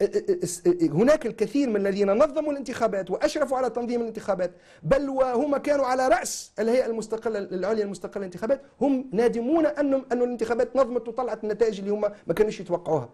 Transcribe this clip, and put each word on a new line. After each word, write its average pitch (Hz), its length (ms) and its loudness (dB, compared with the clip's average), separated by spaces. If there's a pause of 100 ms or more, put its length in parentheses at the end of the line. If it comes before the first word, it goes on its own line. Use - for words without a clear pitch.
آه، - 20 6
آه، 196 340 0 (280)
آه، 175 200 4
هناك 214 400 4
الكثير 226 440 0
من 214 60 0
الذين 196 340 2
نظموا 294 420 2
الانتخابات 220 580 -4
وأشرفوا 269 460 0
على 254 140 0
تنظيم 240 300 -2
الانتخابات، 208 500 -4 (320)
بل 277 260 2
وهم 262 480 0
كانوا 277 300 0
على 262 220 2
رأس - 500 0
الهيئة 226 280 2
المستقلة 220 520 -4
العليا 196 460 -2
المستقلة 202 340 -8
للانتخابات، 202 440 -4 (180)
هم 262 320 2
نادمون 240 540 2
أنهم، 277 460 0
أن 247 100 2
الانتخابات 240 540 0
نظمت 247 320 0
وطلعت 220 360 -4
النتائج 214 340 0
اللي 202 120 -4
هم 208 100 0
ما 202 340 -2
كانوش 214 260 2
يتوقعوها 160 540 -2